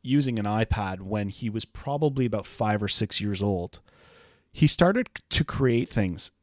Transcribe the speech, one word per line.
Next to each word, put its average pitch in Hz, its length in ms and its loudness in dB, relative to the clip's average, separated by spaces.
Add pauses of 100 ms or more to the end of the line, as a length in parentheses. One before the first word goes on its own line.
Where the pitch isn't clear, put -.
using 131 380 2
an 104 60 -2
iPad 104 560 -2
when 101 280 -2
he 113 180 -8
was 107 180 -4
probably 139 600 -2
about 107 220 -4
five 107 340 0
or 101 60 0
six - 340 0
years 101 220 -2
old, 95 360 -2 (720)
he - 140 4
started 202 440 4 (200)
to - 140 2
create 120 460 0
things. 95 420 -2 (120)